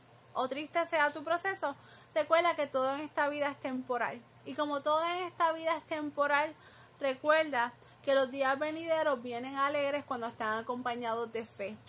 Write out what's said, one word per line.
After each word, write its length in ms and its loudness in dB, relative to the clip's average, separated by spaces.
o 140 0
triste 380 -2
sea 240 4
tu 140 -8
proceso, 500 0
recuerda 400 4
que 120 -2
todo 280 0
en 60 -4
esta 280 0
vida 220 0
es 100 -10
temporal. 600 -4
Y 100 -8
como 280 -2
todo 220 4
en 200 0
esta 280 2
vida 240 0
es 100 -8
temporal, 680 0
recuerda 720 2
que 120 4
los 160 4
días 280 0
venideros 640 0
vienen 340 -6
alegres 480 0
cuando 220 -4
están 320 -2
acompañados 720 -4
de 140 -6
fe. 300 -8